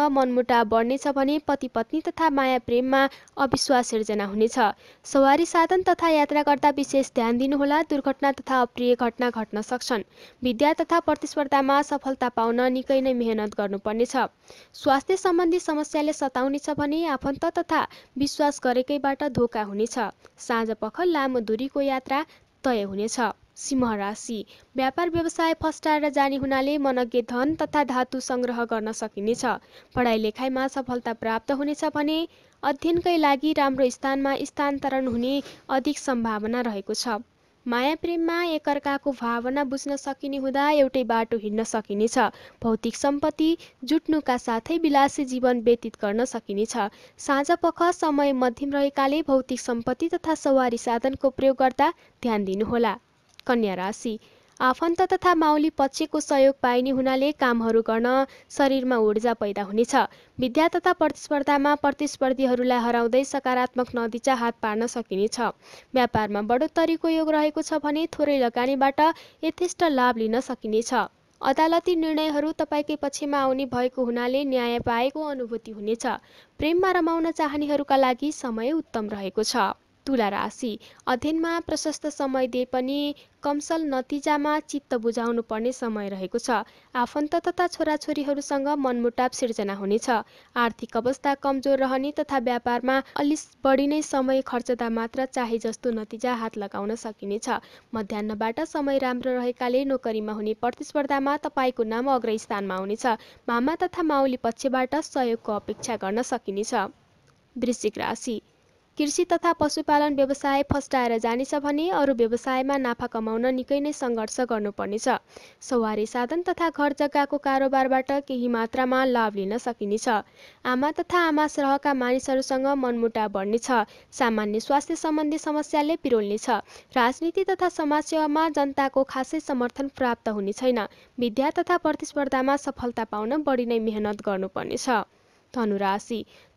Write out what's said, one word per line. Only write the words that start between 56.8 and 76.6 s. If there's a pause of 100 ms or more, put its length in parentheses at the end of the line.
हुनाले
कामहरू
गर्न (260)
शरीरमा
ऊर्जा
पैदा
हुनेछ। (460)
विद्या
तथा
प्रतिस्पर्धामा
प्रतिस्पर्धीहरूलाई
हराउँदै
सकारात्मक
नतिजा
हात
पार्न
सकिनेछ। (520)
व्यापारमा
बढोत्तरीको
योग
रहेको
छ
भने
थोरै
लगानीबाट (440)
यथेष्ट
लाभ
लिन
सकिनेछ। (460)
अदालती
निर्णयहरू
तपाईँकै
पक्षमा
आउने
भएको
हुनाले
न्याय (100)
पाएको
अनुभूति
हुनेछ। (500)
प्रेममा